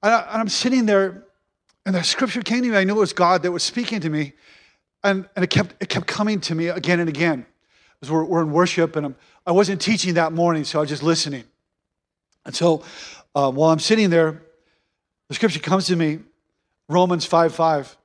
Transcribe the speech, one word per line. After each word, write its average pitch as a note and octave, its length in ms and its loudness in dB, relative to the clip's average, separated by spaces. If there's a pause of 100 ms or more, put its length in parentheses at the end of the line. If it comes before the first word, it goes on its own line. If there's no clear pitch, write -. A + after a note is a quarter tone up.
And, G#3+ 140 2
I, A3+ 60 4 (100)
and A3 100 -4
I'm A3 80 -2
sitting B3 380 0
there, G3 380 2 (600)
and F#3+ 120 0
the E3+ 80 -2
scripture A#3 380 -2
came A#3+ 200 -2
to B3 80 -2
me. G#3+ 60 2
I F#3+ 80 4
knew G3+ 120 0
it A3 40 2
was F#3+ 120 0
God F3+ 300 2
that F3+ 80 0
was F3 140 -4
speaking A3+ 360 -4
to D#3+ 100 -4
me. D3 240 -4 (720)
And, G3 320 0
and F3+ 80 0
it F3 60 -2
kept, - 300 0
it G3 80 -8
kept - 200 -4
coming G#3 320 -2
to E3+ 160 -6
me E3 120 -2
again F3 300 -2
and E3+ 100 0
again. D3 380 -2 (560)
As C3+ 80 -10
we're, D#3+ 140 0
we're E3+ 180 0
in D#3 80 -2
worship, E3 460 2
and D3 100 -4
I'm, C3+ 100 -10 (300)
I F3 60 0
wasn't F#3+ 280 2
teaching F#3 340 -2
that D#3+ 180 0
morning, E3 320 0
so - 140 -4
I - 20 0
was D3+ 80 -2
just D3 160 -6
listening. D3+ 400 -2 (1000)
And - 100 -14
so, D#3+ 280 2 (520)
uh, C#3 160 2
while D3 200 4
I'm D#3+ 80 4
sitting G#3+ 320 2
there, D#3+ 320 2 (840)
the C#3+ 60 -10
scripture E3 260 0
comes F#3 260 0
to F3+ 100 0
me, D#3+ 220 0 (680)
Romans F3+ 360 2
five E3 300 2
five. D#3+ 500 -2